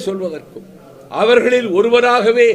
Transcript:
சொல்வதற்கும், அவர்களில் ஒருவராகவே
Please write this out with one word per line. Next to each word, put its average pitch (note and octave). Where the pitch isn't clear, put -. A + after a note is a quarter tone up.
சொல்வதற்கும், F#3
அவர்களில் A#3+
ஒருவராகவே A#3